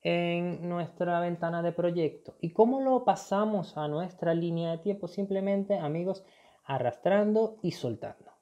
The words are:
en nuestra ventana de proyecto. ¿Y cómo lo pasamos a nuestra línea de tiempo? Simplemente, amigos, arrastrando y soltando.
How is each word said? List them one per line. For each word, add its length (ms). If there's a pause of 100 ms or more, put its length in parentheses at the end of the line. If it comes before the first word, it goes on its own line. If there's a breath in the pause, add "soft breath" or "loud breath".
en 640
nuestra 520
ventana 420
de 100
proyecto. 680
¿Y 100
cómo 300
lo 240
pasamos 760
a 80
nuestra 480
línea 380
de 60
tiempo? 280
Simplemente, 720
amigos, 480 (380 loud breath)
arrastrando 960
y 80
soltando. 580 (140)